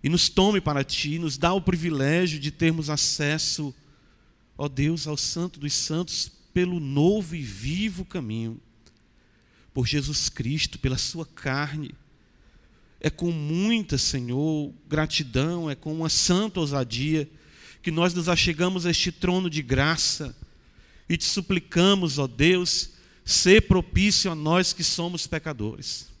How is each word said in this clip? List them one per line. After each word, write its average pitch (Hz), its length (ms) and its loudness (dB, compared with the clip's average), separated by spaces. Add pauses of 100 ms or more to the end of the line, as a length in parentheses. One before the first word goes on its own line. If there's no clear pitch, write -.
e 139 80 0
nos 170 200 2
tome 196 320 4
para 143 220 0
ti, 147 320 -4
e 165 40 -4
nos 151 180 -4
dá 170 160 2
o 196 80 0
privilégio 160 760 0
de 143 100 -4
termos 160 400 0
acesso, 151 840 -2 (800)
ó 143 100 -4
Deus, 143 380 0
ao 151 120 -6
Santo 175 420 -4
dos 143 140 -4
Santos - 580 -4 (220)
pelo 180 260 2
novo 160 560 2
e 160 60 -8
vivo 165 640 -6
caminho, 113 540 -6 (1120)
por 127 120 0
Jesus 143 440 -2
Cristo, 139 500 -4
pela 127 180 -2
sua - 280 -6
carne. 143 680 -4 (1080)
É 151 100 0
com 175 220 -4
muita, 170 680 0
Senhor, 143 760 -2 (140)
gratidão, 151 840 -2
é 139 60 -6
com 156 180 -8
uma 160 160 -2
santa 190 520 2
ousadia 143 680 -2 (540)
que 170 80 -2
nós 170 220 4
nos 170 160 -2
achegamos 175 560 2
a 175 60 2
este 175 200 0
trono 180 380 0
de 151 120 -4
graça 139 760 0 (720)
e 175 100 0
te - 80 -2
suplicamos, 180 920 2
ó 139 100 0
Deus, 170 640 2 (320)
sê 202 380 6
propício 190 680 2
a 165 40 -4
nós 160 380 2
que 170 100 -6
somos 170 440 -2
pecadores. 139 800 -8 (120)